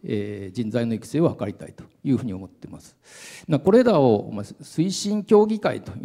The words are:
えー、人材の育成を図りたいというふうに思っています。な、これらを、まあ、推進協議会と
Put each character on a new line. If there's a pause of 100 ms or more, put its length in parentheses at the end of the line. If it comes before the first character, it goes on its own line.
え
ー、
人
材
の
育
成
を
図
り
た
い
と (180)
い
う
ふ
う
に
思
っ
て
い
ま
す。 (500)
な、
こ
れ
ら
を、
ま
あ、
推
進
協
議
会
と (120)